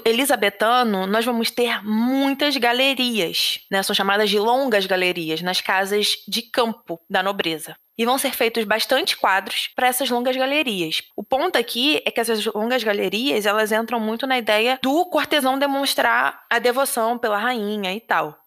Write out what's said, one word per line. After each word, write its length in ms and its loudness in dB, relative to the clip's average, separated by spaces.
elizabetano, 1000 2
nós 180 2
vamos 240 0
ter 340 -2
muitas 760 0
galerias, 1040 0
né? 100 2
São 140 0
chamadas 340 2
de 80 2
longas 480 2
galerias, 560 0
nas 180 -2
casas 580 0
de 160 -4
campo 680 -4
da 140 0
nobreza. 520 -4
E 80 0
vão 140 2
ser 160 -2
feitos 280 0
bastante 540 0
quadros 580 0
pra 120 2
essas 220 0
longas 260 0
galerias. 680 -2
O 80 -8
ponto 340 0
aqui 480 0
é 60 -2
que 80 -4
essas 260 -2
longas 380 -2
galerias, 640 0
elas 240 2
entram 280 -2
muito 280 -4
na 100 0
ideia 440 2
do 240 2
cortesão 520 0
demonstrar 920 0
a 100 2
devoção 580 0
pela 200 -2
rainha 560 -4
e 60 -8
tal, 480 -2